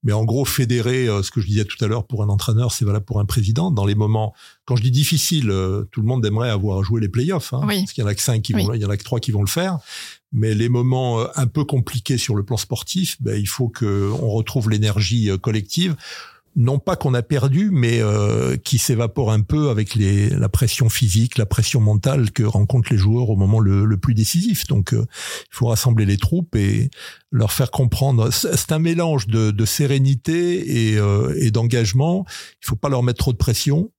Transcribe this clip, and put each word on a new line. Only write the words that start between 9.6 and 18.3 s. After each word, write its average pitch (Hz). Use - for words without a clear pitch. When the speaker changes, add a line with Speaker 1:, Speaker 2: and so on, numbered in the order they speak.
Speaker 1:
Mais 110
les 110
moments, 123
euh, 120
un 135
peu 147
compliqués 131
sur 113
le 101
plan 117
sportif, -
ben, 104
il 101
faut 123
que 101
on 113
retrouve 110
l'énergie, 107
euh, 95
collective. 117
Non 131
pas 165
qu'on 131
a 120
perdu, 143
mais, 120
euh, 104